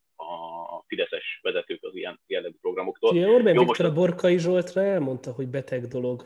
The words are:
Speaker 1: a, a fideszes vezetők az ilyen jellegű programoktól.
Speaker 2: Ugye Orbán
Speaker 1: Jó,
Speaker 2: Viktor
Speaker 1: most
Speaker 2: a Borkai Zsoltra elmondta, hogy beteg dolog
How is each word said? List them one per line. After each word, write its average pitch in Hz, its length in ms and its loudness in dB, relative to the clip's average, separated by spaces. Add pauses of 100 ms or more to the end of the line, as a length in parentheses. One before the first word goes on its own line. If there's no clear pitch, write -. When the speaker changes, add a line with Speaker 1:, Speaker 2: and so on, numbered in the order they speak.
(160)
Speaker 1:
a, 82 160 -12 (440)
a 85 100 -16
fideszes - 560 -6
vezetők 87 420 -4
az 95 100 -14
ilyen 87 320 -10
jellegű 87 340 -4
programoktól. 92 500 0
Speaker 2:
Ugye 175 160 4
Orbán 220 280 6
Speaker 1:
Jó, 185 100 8
Speaker 2:
Viktor - 20 6
Speaker 1:
most - 140 2
Speaker 2:
a 160 200 2
Borkai 180 380 2
Zsoltra 175 440 0
elmondta, 143 500 -2
hogy 131 160 -6
beteg 127 380 -6
dolog 123 400 -4